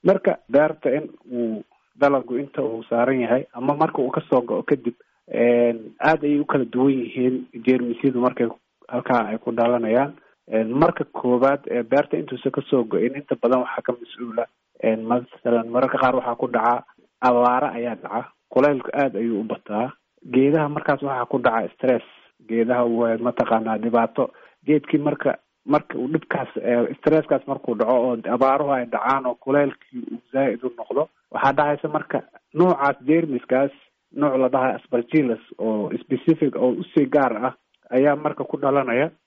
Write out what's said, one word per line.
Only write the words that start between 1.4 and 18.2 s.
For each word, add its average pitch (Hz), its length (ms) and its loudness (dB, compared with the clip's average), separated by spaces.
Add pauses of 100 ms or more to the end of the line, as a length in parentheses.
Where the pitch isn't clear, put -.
dalaggu 135 400 2
inta 143 240 -6
uu 113 260 -4
saaran 123 320 2
yahay 123 320 0
ama 131 220 -2
marka 156 260 0
uu 127 100 0
ka 151 180 -2
soo 127 120 4
go'o 107 220 -4
kadib, 123 320 -2 (340)
een, 117 720 2
aad 156 240 2
ayay 147 180 2
u 147 40 -2
kala 131 200 0
duwan 131 320 2
yihiin 127 380 -2 (300)
jeermisyadu 123 540 0
markay 123 280 0 (420)
halkaa 123 400 -2
ay 110 80 -6
ku 117 140 -6
dhalanayaan. 117 600 0 (380)
Een, 110 220 0
marka 160 320 0
koowaad 127 640 0
ee 120 140 -2
beerta 143 340 0
intuusan 135 340 -6
ka 139 180 -4
soo 127 140 2
go'in 110 320 -2
inta 143 260 -6
badan 127 200 2
waxaa - 240 -8
ka 123 80 -4
mas-uula, 117 520 -8 (380)
een, 110 220 0
masalan, 120 640 -2
mararka 127 280 0
qaar 127 180 2
waxaa - 200 -2
ku - 120 -4
dhaca 120 360 0 (380)
abaara 123 560 2
ayaa 117 180 -6
dhaca, - 360 -8 (180)